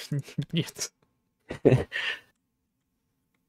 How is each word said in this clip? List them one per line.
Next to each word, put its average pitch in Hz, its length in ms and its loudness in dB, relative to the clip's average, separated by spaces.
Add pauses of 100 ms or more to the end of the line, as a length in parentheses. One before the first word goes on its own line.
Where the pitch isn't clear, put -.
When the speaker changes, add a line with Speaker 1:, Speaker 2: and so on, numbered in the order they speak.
(100)
Speaker 1:
<laughs> - 420 -6
Нет. - 400 -4 (560)
Speaker 2:
<laughs> 120 400 4 (1600)